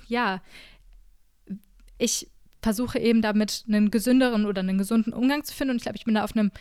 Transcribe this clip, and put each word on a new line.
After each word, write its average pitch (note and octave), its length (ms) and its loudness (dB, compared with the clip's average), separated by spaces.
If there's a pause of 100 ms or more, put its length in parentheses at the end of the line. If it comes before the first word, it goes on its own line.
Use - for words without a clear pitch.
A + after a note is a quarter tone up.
ja, A3+ 340 -2 (1600)
ich - 320 -4 (320)
versuche A3+ 360 -2
eben A3+ 220 4
damit G#3+ 480 0
einen G#3 220 2
gesünderen A#3+ 560 2
oder G3 140 -2
einen F#3+ 180 0
gesunden A3+ 340 0
Umgang C#4 320 0
zu - 100 -14
finden C4+ 180 -2
und A#3+ 40 0
ich A#3 60 -4
glaub, G#3 140 -8
ich - 100 -10
bin A3+ 80 2
da G#3 100 2
auf G#3 100 -6
einem G#3 160 2 (100)